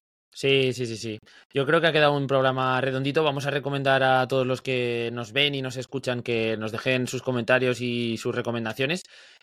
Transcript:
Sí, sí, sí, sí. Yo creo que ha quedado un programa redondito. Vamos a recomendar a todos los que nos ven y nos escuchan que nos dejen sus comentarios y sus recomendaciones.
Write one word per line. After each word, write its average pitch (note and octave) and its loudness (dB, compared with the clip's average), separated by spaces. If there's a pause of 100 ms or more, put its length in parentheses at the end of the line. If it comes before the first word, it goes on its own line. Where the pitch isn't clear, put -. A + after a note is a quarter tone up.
(380)
Sí, C3+ 2
sí, B2 -6
sí, A2+ -8
sí. G#2+ -8 (360)
Yo C#3 0
creo D#3+ 4
que E3 4
ha D3 2
quedado D3 6
un C#3 0
programa C3 2
redondito. C3+ 0
Vamos C#3 0
a C#3+ -2
recomendar C#3 0
a C3 4
todos C3 2
los B2+ -2
que A#2+ -2
nos A#2 -8
ven C#3+ 2
y C3+ -4
nos B2+ -8
escuchan B2 -4
que A2+ 0
nos A2 -6
dejen B2+ 0
sus B2+ -6
comentarios B2 0
y A#2+ -2
sus A#2 -4
recomendaciones. A#2+ -4 (420)